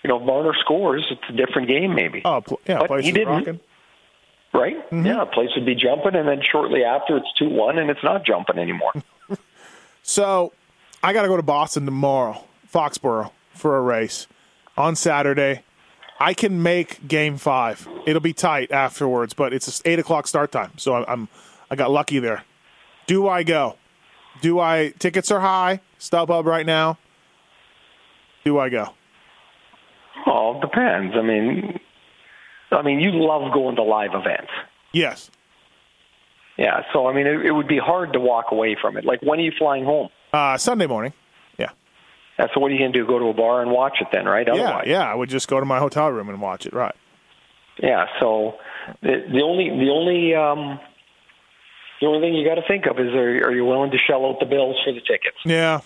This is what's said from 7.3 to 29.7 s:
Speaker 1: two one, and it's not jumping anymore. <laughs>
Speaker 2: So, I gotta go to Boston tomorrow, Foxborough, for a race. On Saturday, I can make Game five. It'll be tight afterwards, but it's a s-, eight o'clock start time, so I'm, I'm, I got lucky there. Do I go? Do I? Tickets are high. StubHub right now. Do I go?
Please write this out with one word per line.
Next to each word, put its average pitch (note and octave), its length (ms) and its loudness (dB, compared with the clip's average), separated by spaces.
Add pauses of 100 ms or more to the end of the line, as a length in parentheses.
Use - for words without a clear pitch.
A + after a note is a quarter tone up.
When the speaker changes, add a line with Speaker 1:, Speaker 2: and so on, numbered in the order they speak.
Speaker 1:
two D3 120 0
one, B2+ 280 0
and D3+ 120 0
it's C#3 120 -4
not F3 220 0
jumping G2 340 0
anymore. F2 340 -2 (360)
<laughs> G3+ 80 -8 (680)
Speaker 2:
So, G3 500 0 (500)
I F#3+ 100 2
gotta G#3 160 2
go F#3 80 2
to E3+ 60 0
Boston D3 420 0
tomorrow, C3+ 580 0 (300)
Foxborough, B2 580 0 (220)
for D3 240 0
a C3 60 2
race. A2+ 440 -2 (520)
On D#3 180 0
Saturday, C#3+ 680 2 (560)
I E3+ 160 2
can F#3+ 280 0
make E3+ 440 0
Game D3+ 300 0
five. B2+ 500 -2 (200)
It'll D#3 140 2
be E3 120 -2
tight D3 400 -2
afterwards, B2+ 600 0
but C3+ 180 0
it's C3 160 -6
a - 20 -8
s-, - 140 -8
eight E3+ 140 2
o'clock D#3+ 280 -2
start D3 260 -2
time, G2+ 240 -4
so C3 180 0
I'm, A#2+ 140 0
I'm, A#2 200 -6 (420)
I C3+ 60 -6
got C3+ 140 0
lucky C#3+ 280 0
there. A2+ 260 -2 (640)
Do G3 220 2
I F3+ 140 0
go? D#3 340 0 (640)
Do E3+ 180 2
I? D#3+ 400 2
Tickets F3+ 320 -2
are G3+ 100 2
high. F#3+ 400 2 (180)
StubHub E3+ 480 0
right E3 200 0
now. D#3+ 320 2 (1500)
Do C#3+ 140 2
I C3 120 0
go? A2 240 -4 (1300)